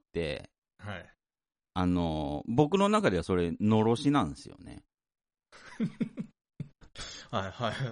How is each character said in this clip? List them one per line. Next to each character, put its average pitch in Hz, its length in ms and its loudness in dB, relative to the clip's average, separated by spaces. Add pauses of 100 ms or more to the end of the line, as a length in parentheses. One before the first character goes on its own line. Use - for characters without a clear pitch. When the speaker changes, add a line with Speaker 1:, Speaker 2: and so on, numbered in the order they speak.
(120)
Speaker 1:
て、 80 360 -4 (300)
Speaker 2:
は 101 180 -10
い。 85 100 -14 (680)
Speaker 1:
あ 92 120 2
の 78 600 0
ー、 113 60 -2
僕 147 240 4
の 202 100 4
中 208 220 4
で 87 80 2
は 80 40 0
そ 95 140 0
れ、 87 240 2
の 107 220 6
ろ 117 140 4
し 143 140 0
な 143 140 2
ん 76 60 -2
で 69 60 -10
す - 120 -18
よ 87 100 -16
ね。 - 240 -18 (720)
Speaker 2:
<laughs> - 1800 -10
は 95 180 -4
い、 - 20 -8
は 113 200 -4
い。 - 20 -8 (200)